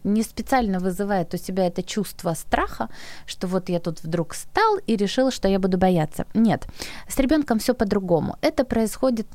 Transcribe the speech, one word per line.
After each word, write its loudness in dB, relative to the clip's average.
не 2
специально 0
вызывает 0
у -4
себя -2
это -2
чувство -4
страха, -2
что -6
вот -2
я 0
тут -6
вдруг -2
стал 2
и 4
решил, 2
что 0
я 4
буду 2
бояться. 2
Нет, 4
с 0
ребёнком 2
всё 2
по-другому. 2
Это 2
происходит 0